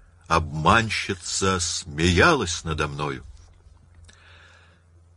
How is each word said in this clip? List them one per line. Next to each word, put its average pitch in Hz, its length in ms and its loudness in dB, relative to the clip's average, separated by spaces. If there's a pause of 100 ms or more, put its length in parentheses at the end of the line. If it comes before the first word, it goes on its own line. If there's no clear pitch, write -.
(280)
Обманщица 92 1300 0
смеялась 90 1040 2
надо 76 240 -4
мною. 71 340 -8 (1900)